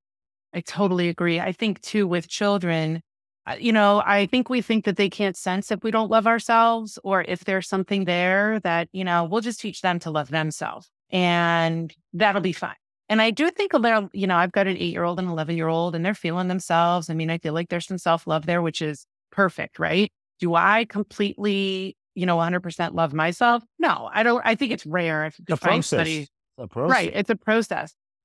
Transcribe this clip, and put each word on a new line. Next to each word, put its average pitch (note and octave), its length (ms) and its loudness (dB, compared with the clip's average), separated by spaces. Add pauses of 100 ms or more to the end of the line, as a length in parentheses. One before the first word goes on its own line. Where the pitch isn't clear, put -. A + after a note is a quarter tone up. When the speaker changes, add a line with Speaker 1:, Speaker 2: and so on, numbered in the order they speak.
(540)
Speaker 1:
I F3+ 60 -6
totally F3+ 480 0
agree. E3+ 320 -2
I F#3 120 -4
think G#3+ 280 -4
too, G#3 260 -2
with F3 220 -2
children, E3 720 0 (440)
uh, C3 120 -8
you A#3 140 0
know, G#3 340 6
I G3+ 200 2
think B3+ 220 0
we B3 140 0
think A3 220 0
that G3+ 120 -2
they G3 140 2
can't F#3+ 260 -2
sense F#3+ 340 -4
if G3+ 120 -4
we A3 80 -2
don't A3 200 0
love A3 160 4
ourselves A3+ 760 2
or F#3+ 240 0
if - 180 -6
there's F#3+ 240 -2
something F#3+ 360 -2
there F#3+ 560 0
that, E3+ 320 0
you F#3+ 120 -6
know, F3 200 2
we'll F#3 160 -2
just A3+ 200 -6
teach G3+ 200 -8
them F3+ 200 0
to E3 100 -8
love D3+ 180 -2
themselves D#3 600 -6 (220)
and E3+ 800 2 (200)
that'll G3 280 2
be F3+ 120 0
fine. - 240 -8 (320)
And A3 120 2
I A3+ 100 4
do D4+ 200 0
think G4 220 -4
a D4+ 60 6
little, A3 340 2
you G3 140 -4
know, F#3 100 2
I've F3 160 2
got G3 140 2
an F#3+ 100 -2
eight-year-old F3 420 -2
and F3+ 100 -4
eleven-year-old E3 640 -2
and E3 100 -4
they're G3+ 100 0
feeling F3+ 340 -4
themselves. E3+ 640 0
I D#3+ 40 -4
mean, D#3+ 160 -2
I E3 80 -2
feel D#3 140 -4
like E3+ 160 -4
there's E3+ 180 -4
some F#3 120 -6
self-love D#3+ 480 0
there, F3 160 0
which D#3+ 180 -4
is D3+ 260 -6 (240)
perfect, - 480 -2
right? E3+ 320 2 (300)
Do E3+ 140 0
I G3+ 320 4
completely, G3 1080 -4 (180)
you F#3 120 -2
know, E3+ 140 2
a - 20 2
hundred F3 180 0
percent E3+ 340 -6
love E3 200 0
myself? G3+ 480 2 (160)
No, A#3 340 0
I G3+ 100 0
don't. A#3 220 2
I A3+ 100 2
think A3 180 -2
it's - 140 -8
rare D#3+ 400 -2
if D#3 120 -12
you E3+ 100 -20
Speaker 2:
The D#3+ 80 0
Speaker 1:
find E3+ 200 2
Speaker 2:
process. E3 120 -2
Speaker 1:
somebody D#3+ 400 -2 (300)
Speaker 2:
The A#2 100 -12
process. C3+ 240 0
Speaker 1:
Right. F3 220 2
It's G3+ 160 -2
a A3 60 0
process. G#3+ 580 -2 (300)